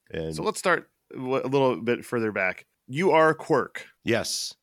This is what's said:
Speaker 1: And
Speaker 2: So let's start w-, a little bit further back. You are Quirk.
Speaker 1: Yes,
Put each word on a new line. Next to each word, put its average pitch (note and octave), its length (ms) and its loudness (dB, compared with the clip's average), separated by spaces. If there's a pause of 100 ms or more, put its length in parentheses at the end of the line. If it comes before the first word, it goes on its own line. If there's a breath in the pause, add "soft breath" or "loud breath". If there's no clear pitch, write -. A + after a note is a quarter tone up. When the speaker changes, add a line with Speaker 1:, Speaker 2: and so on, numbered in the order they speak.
Speaker 1:
And D#3 260 -6
Speaker 2:
So D#3+ 60 -8
let's G#3+ 160 -4
start - 320 0 (220)
w-, C3 320 -4
a - 40 -4
little C3 320 2
bit A2+ 240 0
further A2+ 280 -2
back. F#2+ 340 -2 (220)
You D#3+ 240 0
are D#3+ 240 6
Quirk. - 500 -2 (180)
Speaker 1:
Yes, - 600 -2